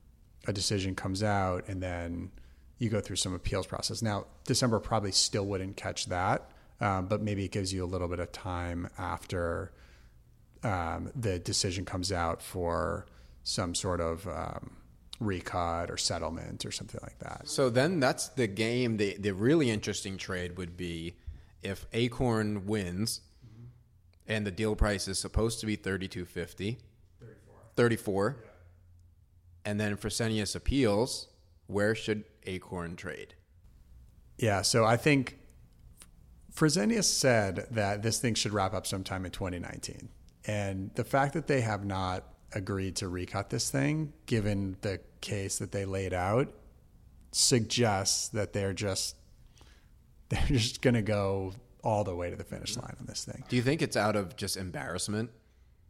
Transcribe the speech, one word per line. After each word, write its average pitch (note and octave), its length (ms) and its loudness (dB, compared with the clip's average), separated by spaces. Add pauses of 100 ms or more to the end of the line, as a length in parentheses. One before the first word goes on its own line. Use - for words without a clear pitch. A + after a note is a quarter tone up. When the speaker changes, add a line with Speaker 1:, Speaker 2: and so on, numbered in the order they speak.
(460)
Speaker 1:
a G#2+ 60 0
decision F#2+ 420 0
comes F#2+ 280 -2
out F#2+ 460 2
and F#2+ 140 -4
then F2 480 -4 (480)
you A2+ 120 0
go G#2 100 2
through G2 160 -6
some F#2 160 -2
appeals F2+ 340 -2
process. - 360 -4
Now, G#2 240 0 (180)
December B2 340 4
probably G#2 340 0
still - 340 2
wouldn't F#2+ 320 -4
catch - 280 -4
that, F#2 440 0 (320)
um, F#2+ 240 2
but G#2 160 0
maybe G2+ 240 0
it F2+ 60 -4
gives F#2+ 200 -2
you F#2 100 0
a F2+ 40 -2
little F2+ 220 -2
bit F2 120 -4
of E2+ 120 -4
time F2 680 -4
after, F2 760 -4 (880)
um, F2 540 -2
the G#2+ 220 0
decision F#2+ 480 -2
comes F#2 260 -2
out E2+ 300 0
for E2+ 640 -2 (360)
some F2 320 -2
sort F2+ 280 0
of, E2 260 -2
um, D#2+ 480 -8 (440)
recut F2 680 -2
or - 60 -6
settlement E2 680 -4
or F#2 60 -8
something - 300 -8
like - 180 -14
that. - 280 -12
Speaker 2:
So C3+ 220 4
then C#3+ 300 4
that's C3+ 280 2
the B2 180 2
game. A2+ 500 2
The, G2+ 220 2
the G2+ 140 0
really B2 380 4
interesting G#2 480 -2
trade F2+ 400 -4
would F2 180 -6
be E2+ 380 -4 (480)
if G2 320 -6
Acorn A2+ 720 0
wins G2+ 540 -2 (1080)
and G#2+ 200 -2
the G2+ 40 -4
deal G#2+ 240 0
price G#2 340 2
is F#2+ 100 -2
supposed A2 420 0
to A2 60 -4
be G#2+ 100 0
thirty-two F#2+ 480 -4
fifty. F2+ 540 -6 (420)
Thirty-four. - 360 -20 (200)
Thirty-four. A2+ 680 4
Speaker 1:
Yeah. - 80 -20 (1160)
Speaker 2:
And G#2 140 0
then G#2 160 0
Fresenius A2 600 0
appeals, A#2+ 720 2 (380)
where G2+ 280 4
should G#2+ 300 -2 (200)
Acorn F2+ 520 -6
trade? - 380 -10 (1040)
Speaker 1:
Yeah, G2+ 260 4
so A#2 220 6
I A2+ 140 6
think C#3 400 4 (1160)
Fresenius G3 500 4
said G#2 640 4
that G#2 320 2
this A2 160 2
thing A#2 160 2
should G#2 180 0
wrap G2 220 2
up F#2 120 -2
sometime F#2+ 400 -4
in E2+ 40 -6
twenty F2+ 280 -4
nineteen. - 500 -10 (380)
And G2 480 -2
the A#2+ 100 0
fact C#3 300 2
that D#3+ 120 -2
they C#3 160 4
have G#2 220 0
not F#2+ 400 -2 (280)
agreed F#2+ 440 -2
to G2 120 -4
recut F2+ 420 -4
this B2 200 -2
thing, D3 420 0 (140)
given G2 560 2
the F#2+ 180 -2 (200)
case G2 380 -4
that G2+ 140 -6
they G2+ 120 0
laid F#2+ 300 -2
out, G2+ 380 2 (800)
suggests G#2+ 960 4
that G#2 240 -2
they're G2 220 -2
just, F#2+ 420 -2 (580)
<laughs> - 540 -20
they're - 180 4
just B2 340 4
gonna A#2+ 220 4
go G2 500 0 (300)
all G#2 220 2
the F#2+ 100 -4
way F2 160 -2
to F2 60 -8
the E2+ 80 -10
finish - 320 -8
line - 240 -8
on B2 60 -12
this - 180 -8
thing. - 240 -10
Speaker 2:
Do B2 80 2
you B2 60 4
think C3+ 200 2
it's G2 140 0
out G#2+ 200 4
of F#2+ 200 -4
just - 200 -4
embarrassment? F#2 720 -4 (600)